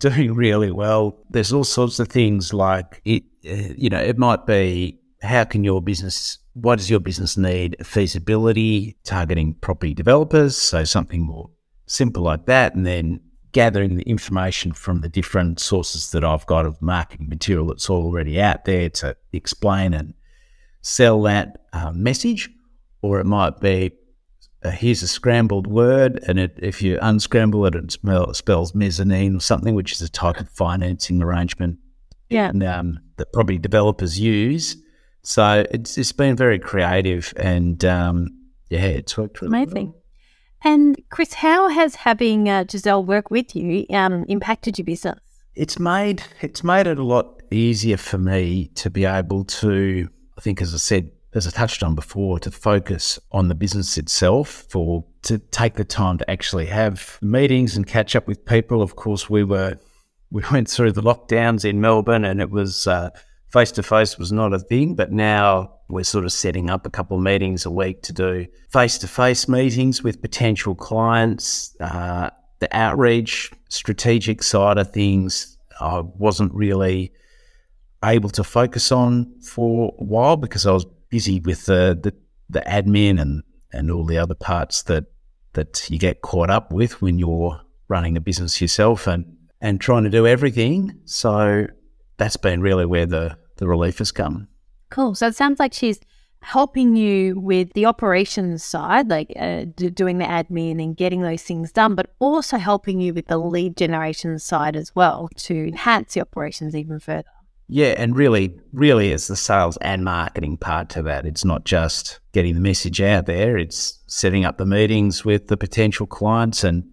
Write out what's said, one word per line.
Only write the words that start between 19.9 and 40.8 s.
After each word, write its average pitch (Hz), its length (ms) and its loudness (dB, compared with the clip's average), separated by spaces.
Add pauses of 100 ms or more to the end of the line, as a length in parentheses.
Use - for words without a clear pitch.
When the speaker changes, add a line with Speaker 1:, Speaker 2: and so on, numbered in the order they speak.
Speaker 1:
and 76 180 -6 (720)
sell 113 400 4
that, 104 500 -2
uh, 82 200 -6
message. 135 560 -2 (540)
Or 101 160 0
it 95 80 -2
might 95 320 2
be, 92 340 0 (720)
uh, - 80 -4
here's 104 320 0
a 87 60 -4
scrambled 110 580 0
word, 123 600 4
and 90 100 2
it, 92 240 -2
if 92 200 -6
you 92 180 2
unscramble 107 680 2
it, 85 80 2
it 82 160 -8
smell, 92 440 0
spells 87 400 0
mezzanine 98 600 2
or 90 60 -2
something, 110 340 0
which 95 180 -2
is - 100 -8
a 82 80 -6
type 87 280 -2
of - 120 -10
financing 90 720 -2
arrangement 87 560 -2 (500)
Speaker 2:
Yeah. 214 220 0
Speaker 1:
in, 98 120 0
um, 87 380 -4 (160)
that - 160 -8
property 98 260 0
developers 98 600 0
use. 113 560 0 (460)
So 104 500 4
it's, 117 260 -6
it's 127 140 -4
been 139 240 2
very 117 240 2
creative 92 760 0
and, 87 480 0
um, 87 440 2 (420)
yeah, 85 140 0
it's - 340 -4
worked 107 240 -8
really 226 180 0
Speaker 2:
Amazing. 269 260 -4
Speaker 1:
well. - 160 -18 (600)
Speaker 2:
And 294 340 6 (140)